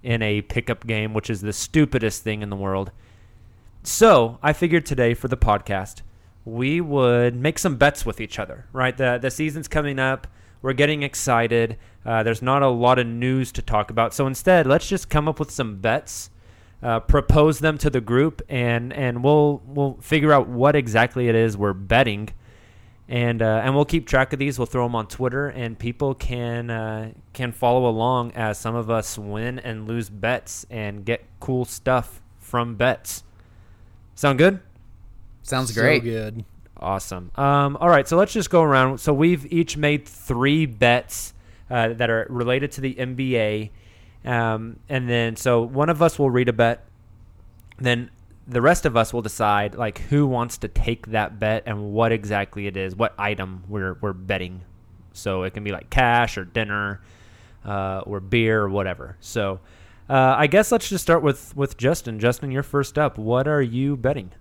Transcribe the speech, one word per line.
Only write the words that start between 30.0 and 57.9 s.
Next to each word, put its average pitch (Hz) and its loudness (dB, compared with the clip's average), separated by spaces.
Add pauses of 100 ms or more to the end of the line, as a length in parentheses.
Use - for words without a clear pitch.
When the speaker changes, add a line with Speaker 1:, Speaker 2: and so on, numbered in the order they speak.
Speaker 1:
bets 110 -6
and 104 -8
get 117 -4 (160)
cool 127 -2
stuff - -4 (180)
from 117 -6
bets. - -2 (880)
Sound 139 2
good? 185 4 (840)
Speaker 2:
Sounds 131 -4
Speaker 3:
So 113 0
Speaker 2:
great. 127 4
Speaker 3:
good. 113 -6 (320)
Speaker 1:
Awesome. 92 -6
Um, 143 2
all 170 4
right, 151 6
so 165 0
let's 202 4
just 202 -2
go 170 6
around. 135 4
So 151 2
we've 151 2
each 165 0
made 147 0
three 139 0
bets, 120 0 (380)
uh, 117 2
that 117 -2
are 113 0
related 127 -2
to - -12
the 131 -6
N 127 -6
B 131 -2
A. 107 -2 (540)
Um, 113 -4
and 127 -4
then, 117 0
so 120 2
one 135 0
of 165 2
us 165 2
will 139 2
read 123 2
a 123 0
bet. 117 0 (920)
Then 123 -2 (360)
the 123 -2
rest 160 4
of 120 0
us 113 2
will 120 -2
decide, 104 0
like, 110 -6
who 147 2
wants 120 -2
to 110 -8
take - -2
that 107 -2
bet 107 0
and 104 -6
what 113 2
exactly 101 -4
it 95 -8
is, 95 -6
what 113 -2
item 95 -6
we're, 95 -6
we're 101 -4
betting. 92 -6 (500)
So 95 -4
it 92 -6
can 104 -10
be, 101 -4
like, - -10
cash 120 2
or 95 -8
dinner, 101 -4 (640)
uh, 95 -6